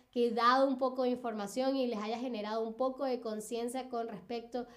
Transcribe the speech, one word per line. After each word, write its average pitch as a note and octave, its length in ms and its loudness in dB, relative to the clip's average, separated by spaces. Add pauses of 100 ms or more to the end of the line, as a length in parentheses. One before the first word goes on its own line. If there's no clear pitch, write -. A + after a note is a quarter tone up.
(120)
quedado A#3+ 540 6
un C4+ 120 2
poco B3+ 260 0
de B3 60 4
información B3 640 0
y C4 120 2
les A3+ 120 -2
haya A3 200 -4
generado A3+ 460 -2
un A3+ 100 -6
poco C4 280 -2
de B3+ 160 0
conciencia A#3+ 680 -4
con A#3 180 -4
respecto A#3 580 -6 (120)